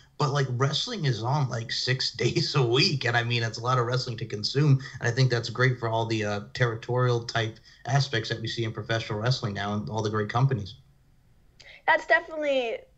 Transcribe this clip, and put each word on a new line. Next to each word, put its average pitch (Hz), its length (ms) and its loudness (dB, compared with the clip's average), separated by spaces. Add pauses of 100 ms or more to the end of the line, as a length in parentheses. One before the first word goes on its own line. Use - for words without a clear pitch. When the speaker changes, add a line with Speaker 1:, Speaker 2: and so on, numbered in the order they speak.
(180)
Speaker 1:
but, 143 160 0
like, 139 160 0
wrestling 151 560 -2
is 110 160 0
on, 131 260 0
like, 117 240 -6
six - 380 -2
<laughs> - 120 -6
days - 320 0
a 143 80 4
week. 131 440 2
And 120 100 0
I 117 80 2
mean, 117 180 0
it's 113 140 -4
a 113 60 -10
lot 127 160 2
of 117 80 2
wrestling 131 320 -2
to 110 80 -6
consume. 131 560 2 (180)
And 117 80 0
I - 20 4
think 123 200 2
that's 117 180 0
great 120 300 2
for 117 100 -2
all 113 160 0
the, 110 220 0
uh, 101 140 -2 (120)
territorial 120 720 0
type 113 340 -4 (280)
aspects 120 420 2
that 107 140 -4
we 113 60 -4
see 113 160 -2
in 107 80 -2
professional 110 460 -4
wrestling 110 360 0
now 101 180 -2
and 104 160 -2
all 107 140 -2
the 104 80 -2
great 104 180 0
companies. 123 460 0 (1120)
Speaker 2:
That's 311 220 4
definitely 302 680 2 (220)